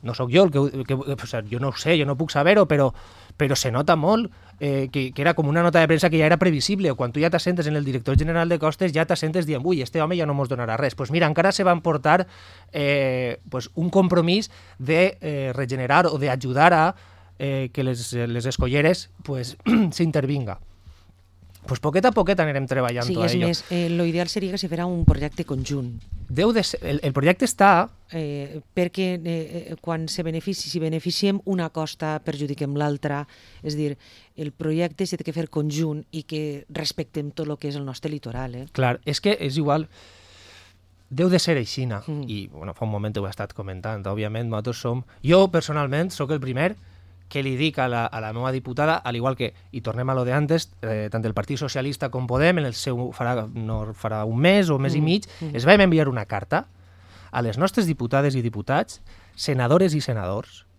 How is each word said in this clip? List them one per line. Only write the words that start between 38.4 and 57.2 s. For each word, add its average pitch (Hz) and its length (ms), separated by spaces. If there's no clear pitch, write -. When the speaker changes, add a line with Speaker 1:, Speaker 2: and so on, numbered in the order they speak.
Speaker 2:
eh? 127 160
Speaker 1:
Clar, 123 320
és 147 160
que 202 220
és 139 160
igual... 151 320
Deu 165 200
de 180 100
ser 165 180
aixina. 117 480
Speaker 2:
Mm. 147 240
Speaker 1:
I, 101 240
bueno, 82 200
fa - 120
un 107 60
moment 104 260
ho 101 80
he 98 40
estat 101 240
comentant. 98 520
Òbviament, 107 440
nosaltres 113 320
som... 123 220
Jo, 185 280
personalment, 151 600
sóc 143 200
el 151 80
primer... 131 360
que 143 120
li 135 160
dic 151 240
a 127 80
la, 117 160
a - 160
la 110 160
meva 127 160
diputada, 131 480
al 120 160
igual 123 180
que, 117 180
i 127 80
tornem 120 280
a 135 40
lo 127 120
de 123 120
antes, 151 320
eh, 107 260
tant 110 140
el 110 80
Partit 113 240
Socialista 135 560
com 127 160
Podem, 156 320
en 143 80
el 117 80
seu 123 400
farà, 120 320
no 113 300
farà 107 320
un 113 100
mes 185 300
o 147 80
un 135 80
mes 135 80
i 147 80
Speaker 2:
Mm, 151 80
Speaker 1:
mig, 196 160
Speaker 2:
mm. 151 160
Speaker 1:
es 120 80
vam 202 160
enviar 165 260
una 117 220
carta 107 380